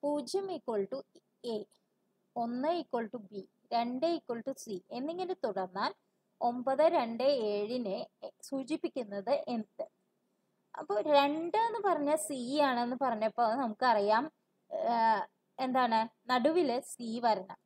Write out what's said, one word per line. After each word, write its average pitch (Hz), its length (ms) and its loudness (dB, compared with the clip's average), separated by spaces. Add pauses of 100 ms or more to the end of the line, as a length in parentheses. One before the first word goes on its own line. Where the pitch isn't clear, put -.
പൂജ്യം 294 520 -2
equal 226 260 -4 (120)
to 269 40 -8 (540)
A, 214 120 -4 (720)
ഒന്ന് 240 320 -2 (140)
equal 233 320 -4
to 247 60 -8 (100)
B, 202 120 -10 (320)
രണ്ട് 240 320 0
equal 294 420 -2
to 269 60 -6 (100)
C 196 160 -8 (120)
എന്നിങ്ങനെ 339 520 -6
തുടർന്നാൽ 196 500 -4 (480)
ഒമ്പത് 254 420 2
രണ്ട് 247 400 2
ഏഴിനെ 214 840 0 (340)
സൂചിപ്പിക്കുന്നത് 247 1040 -4
എന്ത്? - 420 -6 (920)
അപ്പൊ 403 220 0
രണ്ട് 302 560 2
എന്ന് 453 300 0
പറഞ്ഞ 302 280 2
C 277 460 -4
ആണെന്ന് 247 400 2
പറഞ്ഞപ്പോ 226 420 0
നമുക്കറിയാം, 226 880 2 (400)
ഏഹ്, 226 560 2 (320)
എന്താണ്, 247 720 0
നടുവില് 269 500 2 (120)
C 233 300 -8
വരണം. 196 420 2